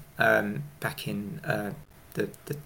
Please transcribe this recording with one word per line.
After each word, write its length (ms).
um, 420
back 280
in, 360
uh, 280
the, 160
the 60